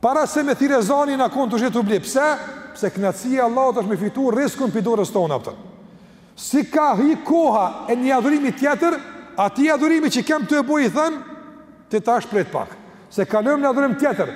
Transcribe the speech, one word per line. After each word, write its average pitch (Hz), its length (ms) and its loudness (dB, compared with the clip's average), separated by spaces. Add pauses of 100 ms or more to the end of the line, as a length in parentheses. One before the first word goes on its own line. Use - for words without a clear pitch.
Para 277 260 2
se 294 160 -2
me 285 100 0
thirrë 277 260 2
ezani 277 380 2
na 254 120 2
kon 262 220 -2
të 233 80 0
shit 233 180 0
u 240 60 2
ble. 202 180 0
Pse? 285 380 0 (360)
Pse 196 160 -4
knatësia 196 480 -2
e - 20 2
Allahut 247 360 2
është 208 120 -2
me 214 80 0
fitu 233 340 0
rrezikun 254 400 0
pi 214 120 -2
dorës 208 300 0
tona, 165 220 0
apo. 120 180 -6 (840)
Si - 320 0
ka 302 300 2
hi 294 260 4
koha 226 640 2
e 240 80 2
një 254 220 2
adhurimi 277 340 2
tjetër, 294 460 0 (380)
ati 202 340 2
adhurimi 311 400 2
që 240 160 -2
kem 302 200 0
të 294 120 2
e 277 40 2
bu, 294 160 0
i 269 120 2
them, 302 320 -2 (680)
ti 220 120 -2
tash 233 260 0
prit 196 260 -2
pak. 123 160 -6 (400)
Se 202 160 -2
kalojmë 254 380 0
në 277 80 2
adhurim 262 260 2
tjetër. 240 400 0